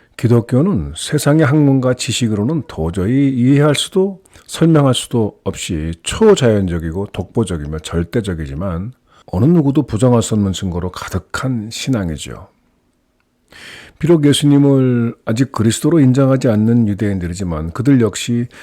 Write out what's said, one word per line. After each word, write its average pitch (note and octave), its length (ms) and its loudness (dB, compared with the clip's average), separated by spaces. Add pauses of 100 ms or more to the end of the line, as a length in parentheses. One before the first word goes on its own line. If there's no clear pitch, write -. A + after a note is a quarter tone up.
(160)
기독교는 A#2+ 800 0
세상의 D3+ 480 0
학문과 C3+ 480 2
지식으로는 A#2 760 -2
도저히 F#2+ 600 -2
이해할 C#3 460 2
수도 F#3+ 480 -2 (240)
설명할 D3+ 480 2
수도 - 500 -2
없이 E2 480 -6 (100)
초자연적이고 G2+ 1080 2
독보적이며 E2 680 -6
절대적이지만 F2 1120 -6 (320)
어느 G2 180 -2
누구도 D3 380 2
부정할 A#2+ 400 2
수 - 100 -4
없는 G2+ 200 0
증거로 F2+ 400 -6
가득한 A2+ 800 -8
신앙이죠. E2 760 -6 (1500)
비록 D3+ 260 4
예수님을 C3+ 880 4 (100)
아직 A#2 280 -2
그리스도로 D3 480 2
인정하지 C3 480 4
않는 A2+ 400 2
유대인들이지만 F2 840 -4
그들 B2 300 2
역시 A#2+ 480 -2 (140)